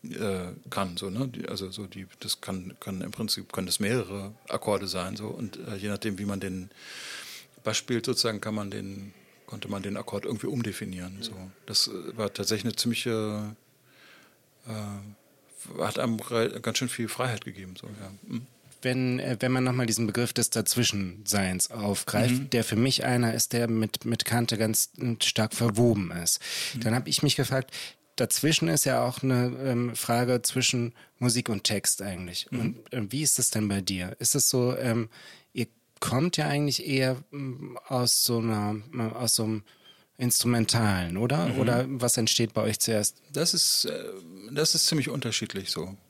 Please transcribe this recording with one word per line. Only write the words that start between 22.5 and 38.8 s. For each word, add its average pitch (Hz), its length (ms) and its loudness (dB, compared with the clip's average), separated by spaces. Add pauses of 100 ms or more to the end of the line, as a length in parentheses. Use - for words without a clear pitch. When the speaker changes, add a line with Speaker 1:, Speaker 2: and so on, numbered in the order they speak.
Speaker 2:
für - 100 0
mich 127 300 4
einer 120 280 4
ist, - 200 0
der 120 160 2
mit, 110 340 0
mit 117 220 0
Kante 117 320 2
ganz, 110 320 2 (100)
äh, 120 240 0
stark - 300 2
verwoben 113 580 4
ist, 85 300 -2 (320)
Speaker 1:
Mhm. 123 80 -6
Speaker 2:
dann 113 140 2
hab 131 120 0
ich - 160 2
mich 143 140 4
gefragt, 135 340 0 (460)
dazwischen 156 500 4
ist 160 160 4
ja 127 240 4
auch 123 160 -4
eine, 123 400 4
ähm, 120 320 0
Frage 120 460 2
zwischen 120 520 0 (240)
Musik 123 300 2
und 101 160 -2
Text - 380 0
eigentlich. 90 500 -6
Speaker 1:
Mhm. 120 80 -2
Speaker 2:
Und, - 340 -4
äh, 110 160 -4
wie 135 140 -2
ist - 160 4
das 123 120 2
denn 107 180 2
bei 101 100 2
dir? 92 400 -4
Ist - 160 2
es 139 140 4
so, 127 260 4
ähm, 117 320 0 (460)
ihr 120 140 -2 (340)
kommt 160 340 2
ja 151 120 2
eigentlich 143 380 0
eher, 131 460 2
ähm, 135 560 -8
aus 123 380 2
so 117 140 2
einer, 107 360 0 (180)